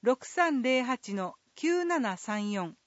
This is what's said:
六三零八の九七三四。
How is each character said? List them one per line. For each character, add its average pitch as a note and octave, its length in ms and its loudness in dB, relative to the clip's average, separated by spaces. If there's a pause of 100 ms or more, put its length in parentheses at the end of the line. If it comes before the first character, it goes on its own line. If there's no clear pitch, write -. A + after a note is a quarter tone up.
六 B3 220 2
三 D#4+ 380 2
零 B3+ 220 4
八 A#3+ 300 -4
の F#3+ 220 -4 (200)
九 F4 280 2
七 C#4+ 320 0
三 G#3 360 -4
四。 F3+ 360 -4